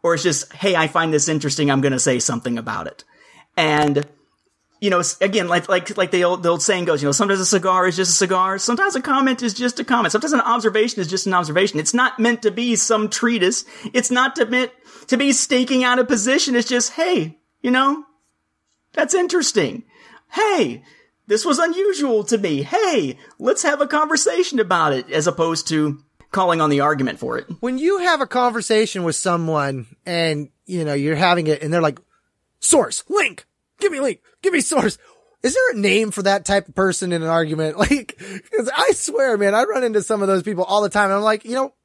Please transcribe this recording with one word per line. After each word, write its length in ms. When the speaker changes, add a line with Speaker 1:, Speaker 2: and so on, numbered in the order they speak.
Speaker 1:
or 100
it's 100
just, 280
"Hey, 240
I 120
find 260
this 160
interesting, 420
I'm 80
gonna 180
say 220
something 380
about 300
it." 180
And, 500
you 80
know, 100
s-, 220
again, 260
like, 220
like, 260
like 160
the 140
old, 180
the 60
old 120
saying 220
goes, 180
you 60
know, 60
sometimes 260
a 60
cigar 420
is 80
just 160
a 60
cigar, 420
sometimes 380
a 40
comment 400
is 120
just 260
a 60
comment, 260
sometimes 220
an 80
observation 580
is 80
just 180
an 80
observation. 460
It's 140
not 260
meant 220
to 100
be 240
some 320
treatise. 560
It's 180
not 240
to, 100
meant 260
to 80
be 160
staking 540
out 140
a 40
position. 540
It's 100
just, 240
"Hey, 480
you 100
know, 320
that's 220
interesting. 720
Hey, 520
this 180
was 140
unusual 640
to 160
me. 240
Hey, 560
let's 240
have 200
a 60
conversation 720
about 340
it," 180
as 160
opposed 400
to 360
calling 280
on 120
the 80
argument 400
for 180
it. 80
Speaker 2:
When 180
you 220
have 200
a 60
conversation 760
with 120
someone 680
and, 420
you 180
know, 120
you're 200
having 300
it 160
and 100
they're 120
like, 160
"Source, 500
link, 360
give 120
me 80
link, 220
give 120
me 80
source." 360
Is 100
there 180
a 80
name 300
for 140
that 220
type 220
of 60
person 380
in 100
an 80
argument? 480
<laughs> 80
Like, 320
'cause 240
I 180
swear, 440
man, 160
I 120
run 180
into 180
some 220
of 40
those 140
people 220
all 180
the 80
time. 220
And 20
I'm 80
like, 240
you 80
know 320